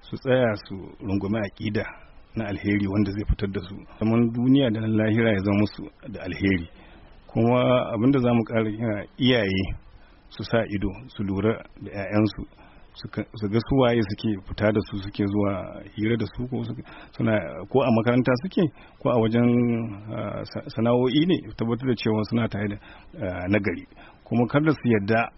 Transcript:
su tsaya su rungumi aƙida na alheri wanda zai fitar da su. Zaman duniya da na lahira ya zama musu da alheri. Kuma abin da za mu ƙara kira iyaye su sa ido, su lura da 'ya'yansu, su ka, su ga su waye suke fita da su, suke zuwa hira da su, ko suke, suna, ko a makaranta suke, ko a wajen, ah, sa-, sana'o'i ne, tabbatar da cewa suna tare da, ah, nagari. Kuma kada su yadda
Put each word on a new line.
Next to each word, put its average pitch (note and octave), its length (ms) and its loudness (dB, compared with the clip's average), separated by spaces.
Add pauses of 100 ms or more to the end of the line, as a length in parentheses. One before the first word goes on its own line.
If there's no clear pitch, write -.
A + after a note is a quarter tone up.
su - 160 -14
tsaya B2+ 380 2 (120)
su G2 80 -12 (240)
rungumi G2+ 400 -2
aƙida G#2 440 -4 (520)
na A2 120 -4
alheri G2+ 400 0
wanda G2 240 0
zai G#2 180 -6
fitar G2+ 220 0
da F#2+ 100 -4
su. F2+ 140 -14 (240)
Zaman A2+ 340 2
duniya C3 380 4
da A2 100 -2
na A2 60 -2
lahira A2 440 4
ya G2 80 2
zama G2+ 200 2
musu G#2 240 0 (280)
da F#2+ 120 -12
alheri. F2+ 460 0 (580)
Kuma A#2+ 340 2 (320)
abin A#2 180 4
da C#3 80 4
za A#2+ 140 4
mu A#2 100 4
ƙara A2 280 0
kira G#2 340 -4 (120)
iyaye G#2 580 2 (540)
su - 140 -12
sa A2+ 240 0
ido, G2+ 220 -4 (180)
su - 160 -8
lura G2 400 0 (180)
da G2+ 100 -14
'ya'yansu, G2+ 520 -2 (500)
su - 140 -16
ka, - 160 -6 (160)
su A2 80 -4
ga G#2+ 120 2
su A2+ 200 -2
waye A#2+ 240 4
suke G#2+ 260 -4 (180)
fita G#2+ 240 0
da G#2+ 100 2
su, G#2 160 -8
suke G#2 280 -4
zuwa G2+ 560 -2 (140)
hira A2 220 0
da A2 80 -2
su, A#2+ 240 -10
ko A#2 140 -6
suke, A#2+ 200 -10 (320)
suna, A2 240 2 (320)
ko C3 120 4
a B2 80 2
makaranta A#2+ 400 4 (120)
suke, F#3+ 200 0 (360)
ko - 120 -2
a B2 60 2
wajen, A2+ 300 4 (640)
ah, G#2+ 320 -8
sa-, - 320 -10
sana'o'i B2 500 4
ne, F3+ 120 2 (180)
tabbatar A#2+ 320 -2
da B2 80 2
cewa A2 340 0
suna A2+ 200 0
tare G#2 180 -4
da, G2+ 100 -6 (460)
ah, F2+ 240 -6
nagari. G2+ 400 0 (380)
Kuma A#2+ 220 0
kada D3+ 240 2
su - 200 -2
yadda A2 460 2